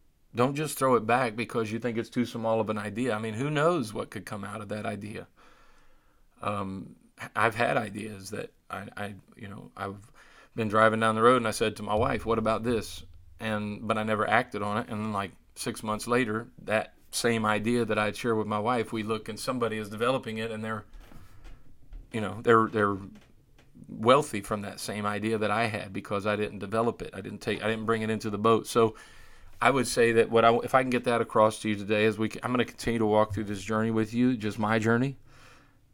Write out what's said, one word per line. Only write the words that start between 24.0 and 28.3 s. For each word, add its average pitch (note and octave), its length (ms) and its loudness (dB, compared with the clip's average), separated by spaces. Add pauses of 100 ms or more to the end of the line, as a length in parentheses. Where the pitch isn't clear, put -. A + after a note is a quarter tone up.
from G#2 200 -4
that G2+ 180 -12
same G#2 260 -6
idea G#2 340 -2
that G#2 120 0
I A2+ 140 2
had G#2 260 -4
because G2+ 340 -4
I G#2 100 2
didn't G#2 240 -4
develop A2 420 0
it. - 120 -10
I G2 80 -10
didn't G2+ 200 -12
take, G#2 220 -4
I G#2 40 -2
didn't A2 200 -2
bring A2+ 160 2
it A2 80 0
into A2 180 -4
the G2+ 80 -4